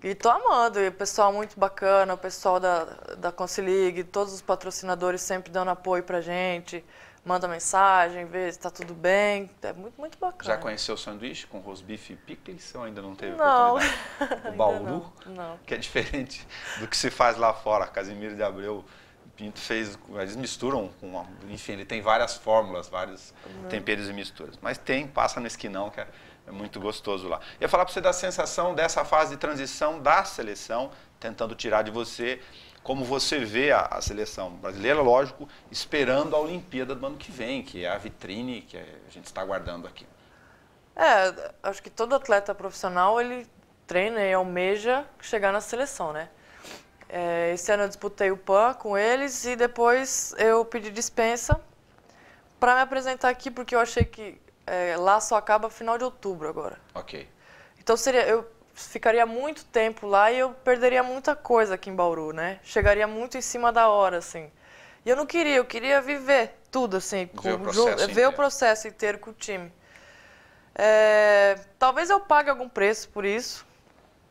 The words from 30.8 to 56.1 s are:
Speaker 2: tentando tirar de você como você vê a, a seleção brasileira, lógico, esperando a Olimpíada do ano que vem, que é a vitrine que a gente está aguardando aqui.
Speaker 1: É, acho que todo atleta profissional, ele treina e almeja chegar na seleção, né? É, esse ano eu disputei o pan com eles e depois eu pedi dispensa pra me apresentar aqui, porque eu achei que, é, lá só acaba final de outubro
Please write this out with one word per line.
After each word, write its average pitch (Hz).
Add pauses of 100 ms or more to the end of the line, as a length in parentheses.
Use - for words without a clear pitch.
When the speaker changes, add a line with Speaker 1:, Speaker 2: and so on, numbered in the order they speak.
Speaker 2:
tentando 113
tirar 110
de 107
você 120 (420)
como 135
você 135
vê 120
a, 107
a -
seleção 101
brasileira, 98
lógico, 131 (220)
esperando 147
a 151
Olimpíada 151
do 123
ano 147
que -
vem, 127
que 90
é 87
a 98
vitrine 110
que -
a 80
gente 87
está -
aguardando 87
aqui. - (880)
Speaker 1:
É, 190 (120)
acho -
que -
todo 226
atleta 202
profissional, 190
ele 240 (400)
treina 208
e 190
almeja 190 (160)
chegar 196
na 208
seleção, 233
né? 156 (800)
É, 170
esse 180
ano 208
eu 196
disputei 196
o 190
pan 202
com 208
eles 247
e 247
depois 240
eu 226
pedi 226
dispensa 226 (1000)
pra 247
me 254
apresentar 262
aqui, 254
porque 247
eu 240
achei 233
que, 208 (260)
é, 180
lá 190
só -
acaba 214
final 226
de 233
outubro 196